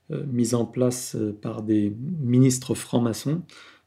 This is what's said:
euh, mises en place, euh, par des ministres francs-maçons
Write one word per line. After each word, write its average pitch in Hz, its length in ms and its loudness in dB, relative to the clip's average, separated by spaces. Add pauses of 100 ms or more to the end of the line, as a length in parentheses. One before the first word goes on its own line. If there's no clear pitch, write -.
(120)
euh, - 140 -6
mises 120 280 0
en 117 100 2
place, 123 520 -2
euh, 107 160 -2
par 110 300 -8
des 104 300 2 (280)
ministres 127 560 4
francs-maçons 131 640 -2 (440)